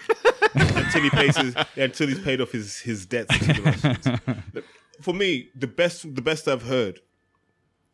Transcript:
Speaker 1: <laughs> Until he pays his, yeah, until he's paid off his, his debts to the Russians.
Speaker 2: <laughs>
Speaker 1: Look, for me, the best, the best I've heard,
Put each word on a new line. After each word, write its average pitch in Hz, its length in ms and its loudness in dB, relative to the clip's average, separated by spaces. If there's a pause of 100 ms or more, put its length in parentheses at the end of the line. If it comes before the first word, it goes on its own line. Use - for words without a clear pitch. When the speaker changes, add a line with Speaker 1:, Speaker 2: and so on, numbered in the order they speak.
(540)
Speaker 1:
<laughs> - 0 -
Until - 480 2
he 143 80 4
pays 139 280 4
his, 131 160 0 (220)
yeah, 139 80 0
until 135 240 0
he's 131 140 -2
paid 131 180 0
off 123 120 -4
his, 104 280 -8
his 107 260 -6
debts 117 320 0
to - 160 -2
the - 80 0
Russians. 127 880 0
Speaker 2:
<laughs> 98 60 -14
Speaker 1:
Look, - 120 -10 (360)
for 175 120 -2
me, 175 400 -2
the 131 140 -6
best, 170 480 -2
the 131 60 -4
best 151 260 -2
I've 131 160 2
heard, 117 380 -2 (920)